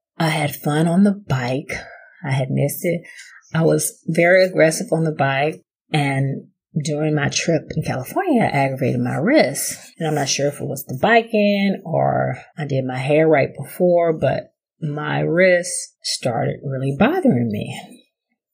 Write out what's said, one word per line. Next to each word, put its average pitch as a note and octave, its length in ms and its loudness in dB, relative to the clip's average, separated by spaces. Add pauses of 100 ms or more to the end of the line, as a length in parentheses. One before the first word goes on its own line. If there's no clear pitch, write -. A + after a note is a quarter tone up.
(180)
I E3 100 2
had D3+ 280 -2
fun D#3 320 0
on F3+ 160 6
the G3+ 80 4
bike. C3 600 -4 (520)
I C#3 80 -2
had C3 180 -2
missed C#3 340 -2
it. E3+ 180 -2 (520)
I D#3+ 80 2
was D#3 440 0
very F3 380 4
aggressive D#3+ 460 2
on E3 140 0
the D#3+ 80 0
bike, C#3+ 500 -2 (300)
and C#3 560 -2 (360)
during D3+ 300 -2
my C#3+ 160 0
trip D3 320 0 (120)
in D#3 80 -2
California, A#3+ 600 0
I C#3+ 40 2
aggravated C3+ 540 0
my B2 160 -2
wrist. A3 640 0 (200)
And D#3+ 100 -4
I'm D#3 60 -2
not C#3 140 -2
sure C#3 200 0
if C#3+ 120 -6
it C3+ 60 -6
was C3+ 180 -8
the C3 160 -10
biking G#3 840 2
or C3+ 520 0 (220)
I D#3 80 -6
did C3+ 180 -2
my B2+ 140 -6
hair D3 280 2
right C#3+ 300 4
before, E3+ 560 2
but - 400 -2 (280)
my D3 400 -4
wrist F3 500 4 (320)
started B2 600 -4
really C3+ 360 -4
bothering A3+ 520 2
me. - 280 -6 (760)